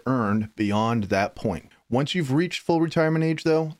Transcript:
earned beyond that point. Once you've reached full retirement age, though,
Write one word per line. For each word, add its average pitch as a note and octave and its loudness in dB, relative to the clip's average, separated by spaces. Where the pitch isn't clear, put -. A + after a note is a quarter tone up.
earned A2 0
beyond A2 0
that G2 0
point. - -6
Once C3+ 0
you've D#3 -2
reached E3 0
full E3+ 2
retirement D#3+ 0
age, D#3+ -2
though, D#3+ 0